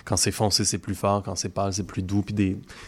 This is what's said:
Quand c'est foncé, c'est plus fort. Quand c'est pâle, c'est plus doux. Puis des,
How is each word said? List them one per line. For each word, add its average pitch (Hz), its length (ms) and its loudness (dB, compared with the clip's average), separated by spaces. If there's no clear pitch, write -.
Quand 98 140 0
c'est 104 120 2
foncé, 104 340 2
c'est 98 140 0
plus 101 160 -4
fort. 101 280 2
Quand 92 140 -6
c'est 95 140 -4
pâle, 98 240 -2
c'est 95 120 -2
plus - 160 -4
doux. 98 200 2
Puis 104 120 -4
des, 98 220 4